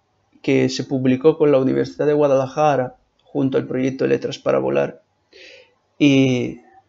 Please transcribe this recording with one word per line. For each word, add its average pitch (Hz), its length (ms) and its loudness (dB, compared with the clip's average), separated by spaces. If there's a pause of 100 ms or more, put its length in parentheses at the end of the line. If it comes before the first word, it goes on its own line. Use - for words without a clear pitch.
(420)
que 131 260 2
se 131 160 -6
publicó 131 540 0
con 151 120 2
la 135 80 4
Universidad 135 480 -2
de 151 60 2
Guadalajara 135 840 0 (280)
junto 139 320 -4
al 123 100 -2
proyecto 131 400 -2
Letras 135 320 -2
para - 200 0
Volar - 440 -2 (960)
y 135 600 2 (280)